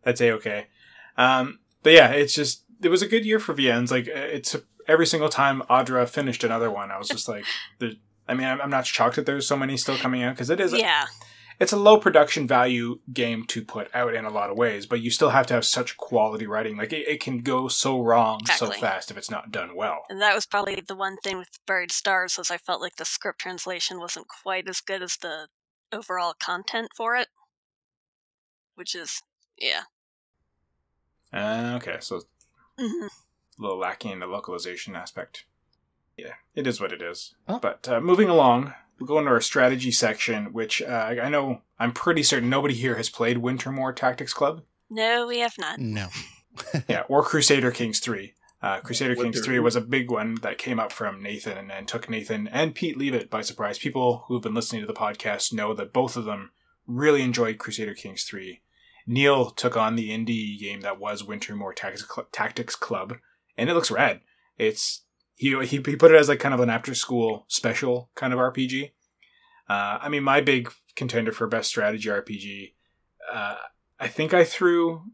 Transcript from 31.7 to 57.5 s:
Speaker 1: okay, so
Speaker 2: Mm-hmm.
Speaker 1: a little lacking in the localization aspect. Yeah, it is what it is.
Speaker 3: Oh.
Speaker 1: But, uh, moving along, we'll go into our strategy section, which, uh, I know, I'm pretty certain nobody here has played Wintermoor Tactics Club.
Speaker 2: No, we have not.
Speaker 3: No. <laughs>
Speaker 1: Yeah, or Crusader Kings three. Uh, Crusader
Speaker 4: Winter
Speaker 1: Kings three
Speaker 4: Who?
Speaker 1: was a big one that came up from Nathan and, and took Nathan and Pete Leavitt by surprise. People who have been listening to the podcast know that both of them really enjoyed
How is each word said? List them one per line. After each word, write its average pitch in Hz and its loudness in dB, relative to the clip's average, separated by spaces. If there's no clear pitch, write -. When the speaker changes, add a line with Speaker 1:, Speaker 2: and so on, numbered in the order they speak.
Speaker 1:
okay, 90 -10
so 90 -10
Speaker 2:
Mm-hmm. 233 -6
Speaker 1:
a - -20
little 98 -4
lacking 92 -6
in 95 -12
the 90 -10
localization 90 -10
aspect. - -14
Yeah, - -18
it 139 -4
is 120 -2
what 92 -6
it 87 -12
is. 87 -12
Speaker 3:
Oh. - -6
Speaker 1:
But, - -6
uh, - 2
moving 180 4
along, 139 6
we'll 127 -10
go 151 2
into 143 0
our 117 6
strategy 127 2
section, 110 0
which, 110 -2
uh, 117 -2
I 127 -2
know, 139 0
I'm 117 0
pretty 160 0
certain 123 2
nobody 139 2
here 120 -2
has 113 -4
played 120 0
Wintermoor 131 -4
Tactics 127 -2
Club. 151 -2
Speaker 2:
No, 226 0
we 240 -4
have 233 -4
not. 160 -8
Speaker 3:
No. 104 -6
<laughs> - -8
Speaker 1:
Yeah, - 0
or 139 6
Crusader 135 4
Kings 113 -2
three. 98 -6
Uh, 98 -2
Crusader 123 -2
Speaker 4:
Winter 120 -2
Speaker 1:
Kings 110 -2
three 127 0
Speaker 4:
Who? 120 2
Speaker 1:
was 117 4
a 120 0
big 123 -2
one 113 -2
that 104 -6
came 120 -4
up 110 -4
from 98 -8
Nathan 101 -8
and, 98 -16
and 98 -12
took - -8
Nathan 107 -6
and 147 -2
Pete 160 -6
Leavitt 135 -4
by 107 -6
surprise. 104 -6
People 127 0
who 127 -2
have 110 -4
been 110 -4
listening 113 -4
to 104 -8
the 110 -6
podcast 202 -4
know 107 -2
that 101 -8
both 127 0
of 117 -8
them 101 -10
really 139 4
enjoyed 117 0